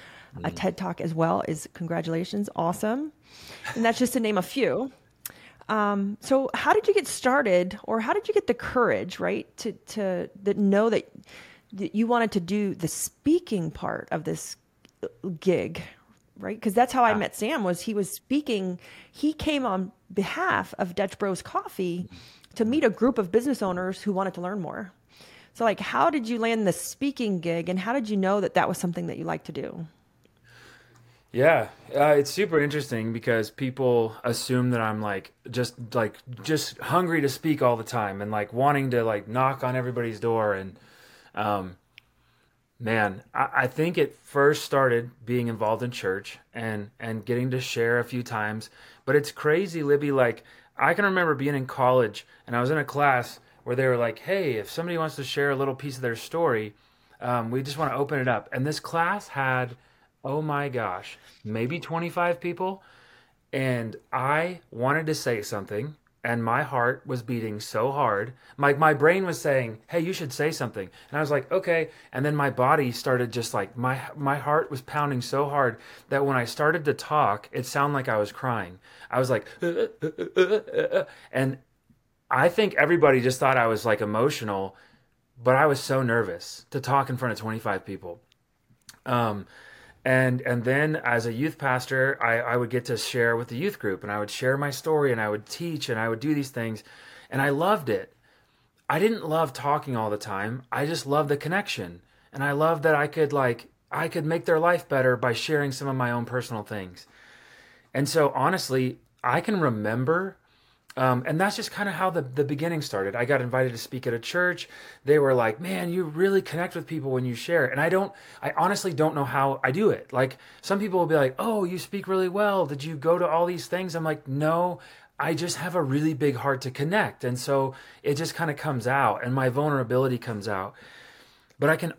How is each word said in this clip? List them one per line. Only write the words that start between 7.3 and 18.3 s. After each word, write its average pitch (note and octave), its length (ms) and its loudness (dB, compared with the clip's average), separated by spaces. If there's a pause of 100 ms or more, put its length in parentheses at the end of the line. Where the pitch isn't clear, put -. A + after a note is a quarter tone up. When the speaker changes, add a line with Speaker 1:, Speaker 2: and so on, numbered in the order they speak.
Speaker 1:
or A3 180 -2
how B3+ 120 0
did G4+ 140 -2
you G#4+ 60 2
get - 140 2
the - 60 4
courage, F3+ 640 0
right, F3+ 260 -2 (120)
to, A3 140 -6
to, F#3+ 580 -6 (140)
that G3+ 140 0
know G3+ 320 6
that, - 200 0 (640)
that G3 220 -6
you A3 120 2
wanted A#3 260 2
to G3 80 0
do G3 340 -2
the D#3+ 120 -2
speaking A3 840 -2
part - 400 -6
of D#3+ 140 -4
this D#3+ 320 -6 (840)
gig, E3+ 420 0 (560)
right? G3+ 240 -8
'Cause G#3 120 0
that's B3 200 4
how B3+ 100 4
I A3+ 80 6
Speaker 2:
Yeah. G#3 60 2
Speaker 1:
met G3 180 -2
Sam, A3+ 280 -2
was F3+ 180 0
he A3 120 -6
was G3+ 160 -2
speaking, G#3 680 -4 (320)